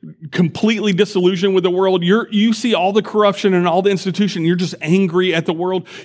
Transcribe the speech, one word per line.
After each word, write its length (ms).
completely 600
disillusioned 600
with 120
the 40
world. 320
You're, 300
you 220
see 200
all 200
the 100
corruption 500
and 140
all 140
the 100
institution. 540
You're 100
just 260
angry 540
at 100
the 80
world. 320